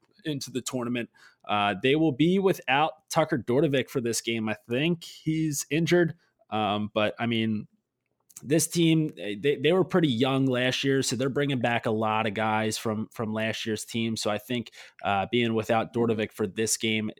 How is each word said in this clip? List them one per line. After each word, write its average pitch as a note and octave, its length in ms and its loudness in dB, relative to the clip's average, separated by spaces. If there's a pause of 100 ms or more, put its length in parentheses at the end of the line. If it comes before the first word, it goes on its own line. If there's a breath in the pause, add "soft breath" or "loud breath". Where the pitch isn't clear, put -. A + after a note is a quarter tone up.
(240)
into C#3+ 260 -6
the A#2+ 120 -6
tournament. A#2+ 480 -4 (360 soft breath)
Uh, G#2 360 2
they C3+ 140 4
will D#3+ 160 4
be E3 260 4
without D#3+ 540 2 (180)
Tucker D#3 260 2
Dordevic C3 540 0
for C3 100 -4
this A#2 200 -2
game. A2+ 280 -2
I G#2+ 80 -2 (140)
think E3 340 0
he's D#3 640 -4
injured. E3 440 2 (360)
Um, G#2+ 440 -2
but G#2+ 240 2
I A#2 80 -2
mean, A2+ 400 -2 (760)
this D3+ 240 0
team, D#3+ 500 2
they, G#2 460 -2
they D3+ 100 4
were F#3 120 4
pretty F3 240 2
young C3 360 2
last B2+ 400 0
year, C3+ 180 2
so C3 140 -2
they're C3+ 140 -2
bringing C#3+ 300 -2
back A#2 260 0
a A#2 40 2
lot A2 360 0
of G2+ 80 -2
guys A2 420 0
from, G#2+ 360 -4
from A2 200 -6
last A2 320 -4
year's A2 200 -4
team. A2+ 320 -2
So A2 140 -2
I G#2 80 -2
think, B2 340 -6 (320 loud breath)
uh, G2 260 0
being A#2 240 2
without A2 400 0
Dordevic A2+ 380 0
for G#2+ 140 -2
this G#2+ 300 -2
game A2 440 0